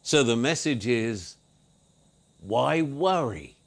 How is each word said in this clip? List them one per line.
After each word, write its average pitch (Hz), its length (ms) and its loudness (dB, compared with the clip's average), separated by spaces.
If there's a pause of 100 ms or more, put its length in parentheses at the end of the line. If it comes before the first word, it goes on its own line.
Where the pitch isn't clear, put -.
So 147 220 2
the 117 120 4
message 127 520 -2
is, 113 480 -2 (1040)
why 127 420 0
worry 139 720 -2 (120)